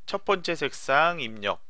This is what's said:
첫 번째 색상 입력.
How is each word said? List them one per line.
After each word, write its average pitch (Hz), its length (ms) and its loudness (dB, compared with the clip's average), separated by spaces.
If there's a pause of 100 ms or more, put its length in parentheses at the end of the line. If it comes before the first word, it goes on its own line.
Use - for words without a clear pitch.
첫 - 180 -4
번째 180 300 2
색상 151 640 2
입력. 107 500 -2